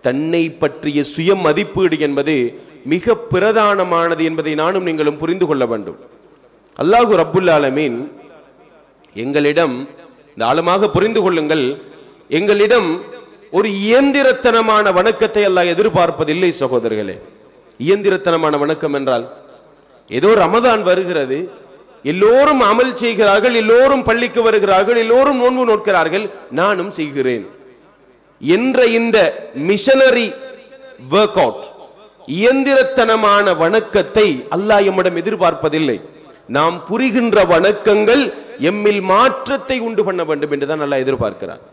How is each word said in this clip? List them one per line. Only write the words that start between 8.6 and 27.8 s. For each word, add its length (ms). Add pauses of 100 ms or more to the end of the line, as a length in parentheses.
எங்களிடம், 520 (580)
இந்த 160
ஆழமாக 460
புரிந்து 300
கொள்ளுங்கள், 400 (720)
எங்களிடம் 520 (680)
ஒரு 120 (160)
இயந்திரத்தனமான 1000 (120)
வணக்கத்தை 520
அல்லாஹ் 240
எதிர்பார்ப்பதில்லை 800 (100)
சகோதரர்களே. 540 (640)
இயந்திரத்தனமான 760 (100)
வணக்கம் 360
என்றால், 260 (840)
ஏதோ 200 (140)
ரமதான் 460
வருகிறது, 480 (720)
எல்லோரும் 600
அமல் 200 (100)
செய்கிறார்கள், 600
எல்லோரும் 460
பள்ளிக்கு 400
வருகிறார்கள், 560
எல்லோரும் 400
நோன்பு 260
நோக்கிறார்கள், 560 (360)
நானும் 360
செய்கிறேன் 480 (960)